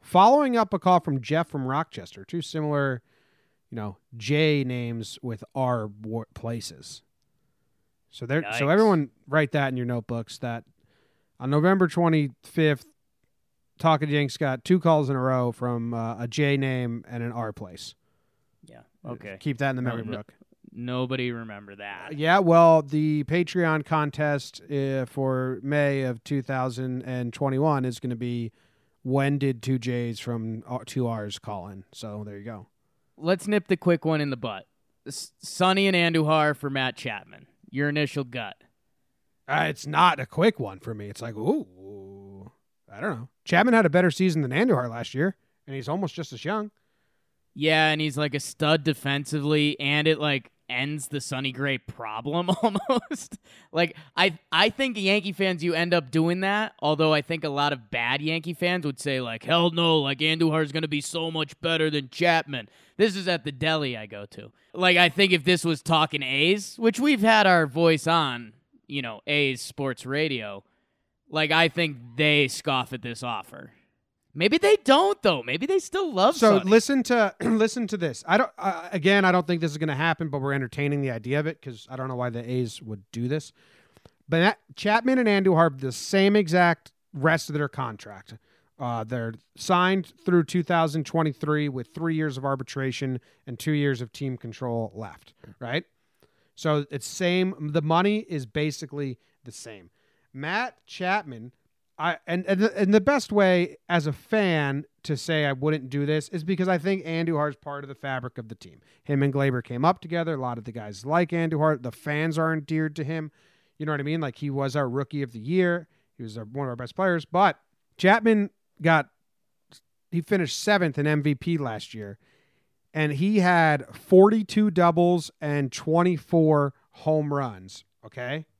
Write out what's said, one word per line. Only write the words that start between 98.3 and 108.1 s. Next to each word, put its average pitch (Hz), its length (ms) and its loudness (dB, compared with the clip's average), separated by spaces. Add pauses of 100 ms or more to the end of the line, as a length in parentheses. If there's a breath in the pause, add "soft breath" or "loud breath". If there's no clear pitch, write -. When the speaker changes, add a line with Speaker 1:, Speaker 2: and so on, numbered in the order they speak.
Speaker 1:
basically 143 720 -6 (260)
the 117 80 -18
same. 98 380 -18 (420)
Matt 185 540 -6
Chapman, 156 640 -4 (460)
I, 160 280 -2
and, 180 200 -2
and, 190 140 2
the, 214 180 2
and 196 160 2
the 214 60 8
best 269 320 0
way 185 440 4 (120)
as 170 180 2
a 151 60 -2
fan 151 720 0 (200)
to 147 120 -2
say 156 280 0
I 139 80 0
wouldn't 135 380 -2
do 143 160 -2
this 151 240 0
is 170 120 -6
because 180 260 0
I 180 100 2
think 185 260 -2
Andujar 165 460 0
is 131 60 -10
part 143 280 -12
of 135 40 -16
the 135 60 -14
fabric 131 440 -8